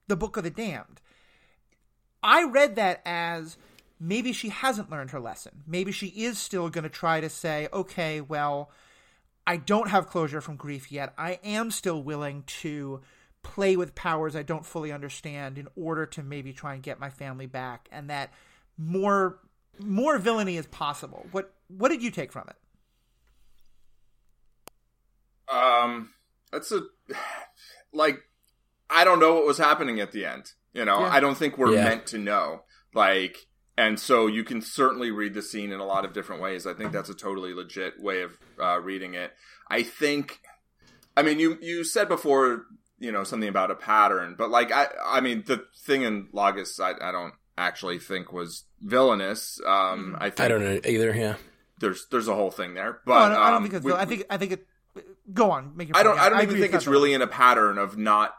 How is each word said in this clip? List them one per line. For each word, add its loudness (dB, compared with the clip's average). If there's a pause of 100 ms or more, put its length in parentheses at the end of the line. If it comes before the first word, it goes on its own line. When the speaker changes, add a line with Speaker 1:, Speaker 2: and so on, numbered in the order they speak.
Speaker 1:
the -2
Book -6
of -6
the -6
Damned. -10 (1200)
I 6
read 2
that 0
as -6 (420)
maybe -4
she -8
hasn't -4
learned -12
her -10
lesson. -14
Maybe -4
she -8
is -6
still -6
gonna -8
try -2
to -6
say, -6
"Okay, -6
well, -6 (760)
I 0
don't 0
have 2
closure -4
from -12
grief -14
yet. -10
I -6
am -4
still -4
willing -8 (180)
to -8 (420)
play 0
with -2
powers -4
I -6
don't -6
fully -10
understand -12
in -14
order -4
to -12
maybe -12
try -12
and -14
get -10
my -12
family -14
back," -12
and -16
that -8 (460)
more, 0 (400)
more 2
villainy 0
is -8
possible. -10
What, -8 (140)
what 0
did -4
you -4
take -10
from -16
it? -20 (3000)
Speaker 2:
Um, 2 (380)
that's -8
a, -2 (1120)
like, 2 (680)
I 8
don't 6
know 8
what 4
was 2
happening 2
at -6
the -6
end. -12 (200)
You -4
know, 4
Speaker 1:
Yeah. 2
Speaker 2:
I 6
don't 2
think -2
we're 6
Speaker 3:
Yeah. 6
Speaker 2:
meant 0
to -8
know. -2 (300)
Like, 2 (300)
and 2
so 4
you -2
can -8
certainly 0
read -6
the -10
scene -8
in -8
a -8
lot -2
of -10
different -8
ways. -6
I -8
think -8
that's -6
a -14
totally -8
legit -10
way -4
of, -10 (220)
uh, 0
reading -8
it. -10 (360)
I 0
think, -4 (800)
I 8
mean, 4
you, 2
you -6
said 0
before, 2 (320)
you -8
know, -2
something -4
about 2
a -4
pattern, 4
but, -2
like, 4
I, 2 (160)
I 0
mean, -2
the -2 (200)
thing 2
in -4
Lagus, -2
I, 0 (140)
I -4
don't -6 (240)
actually -4
think -8
was -10 (140)
villainous. 0
Um, 0
Speaker 1:
Mm-hmm. -8
Speaker 2:
I 0
think -6
Speaker 3:
I 4
don't 2
know 0
either, 2
yeah. -2 (440)
Speaker 2:
there's, -4
there's 0
a 0
whole 0
thing -8
there, -6
Speaker 1:
No, -14
Speaker 2:
but, 4
Speaker 1:
I 10
don't, 2
I 6
don't 6
Speaker 2:
um, 0
Speaker 1:
think -6
it's -4
Speaker 2:
we, 2
Speaker 1:
vil-, 2
I 0
Speaker 2:
we -4
Speaker 1:
think, -8
I -2
think -4
it, -8 (640)
go 4
on, -4
make -10
your 2
Speaker 2:
I 8
don't, 8
Speaker 1:
point. 4
Yeah, 8
Speaker 2:
I 8
don't 4
Speaker 1:
I 6
Speaker 2:
even 2
Speaker 1:
agree 2
Speaker 2:
think 2
Speaker 1:
with 4
Speaker 2:
it's -4
Speaker 1:
that. 0
Speaker 2:
really 6
in 2
a 2
pattern 6
of -2
not 2